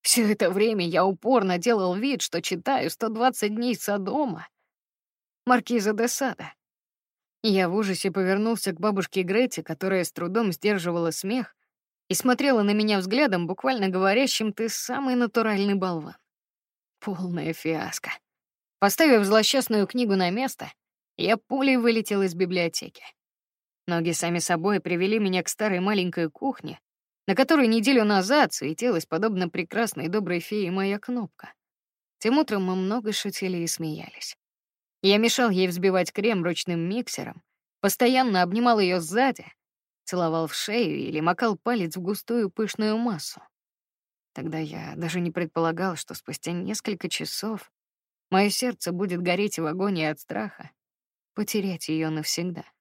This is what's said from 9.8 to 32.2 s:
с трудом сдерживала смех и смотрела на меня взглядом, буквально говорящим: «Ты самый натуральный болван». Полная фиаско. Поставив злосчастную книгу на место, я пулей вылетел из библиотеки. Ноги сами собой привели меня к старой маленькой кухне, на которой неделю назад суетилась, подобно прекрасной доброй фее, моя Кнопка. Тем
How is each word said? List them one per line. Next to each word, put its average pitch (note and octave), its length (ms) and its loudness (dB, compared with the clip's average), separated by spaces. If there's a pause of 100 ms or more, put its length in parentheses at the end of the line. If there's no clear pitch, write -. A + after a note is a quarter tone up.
с - 80 -8
трудом F#3+ 400 -2
сдерживала E3+ 580 0
смех G#3 460 -4 (520)
и F#3 60 0
смотрела B3 480 4
на G3+ 100 4
меня G#3+ 260 2
взглядом, F#3+ 480 2
буквально G3 420 0
говорящим: G3+ 640 2
«Ты A3+ 160 -4
самый B3+ 460 -4
натуральный G#3+ 600 2
болван». F3+ 420 -4 (840)
Полная F3 520 -4
фиаско. - 580 -6 (680)
Поставив A3 460 6
злосчастную G#3+ 600 4
книгу A3+ 300 0
на F#3 140 2
место, A#3+ 420 -6 (440)
я F#3 200 2
пулей C4+ 400 0
вылетел A3+ 460 2
из F#3 120 -2
библиотеки. F3 680 -2 (840)
Ноги E3+ 260 0
сами E3+ 280 -2
собой F3+ 400 0
привели F#3 380 0
меня F#3 240 0
к - 60 -4
старой G3+ 320 -2
маленькой F3+ 500 0
кухне, - 500 -8 (460)
на G3 80 2
которой C4+ 340 4
неделю A3+ 360 4
назад G#3 480 4
суетилась, E3 540 -2
подобно F#3 420 0
прекрасной E3+ 600 -4
доброй F3 320 -2
фее, G3+ 300 -4
моя G3 280 -2
Кнопка. - 540 -8 (680)
Тем B3 200 4